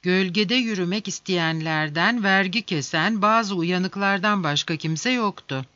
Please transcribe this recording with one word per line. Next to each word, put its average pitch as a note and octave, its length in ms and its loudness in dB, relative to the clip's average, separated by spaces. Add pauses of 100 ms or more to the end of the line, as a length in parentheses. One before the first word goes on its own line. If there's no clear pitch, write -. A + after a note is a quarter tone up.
gölgede F#3 540 2
yürümek G#3 520 -2
isteyenlerden E3 1160 0
vergi G3 380 2
kesen E3+ 600 -2
bazı G#3+ 340 2
uyanıklardan F#3 880 0
başka D3 320 0
kimse D#3+ 360 -2
yoktu. F#3 540 -2 (100)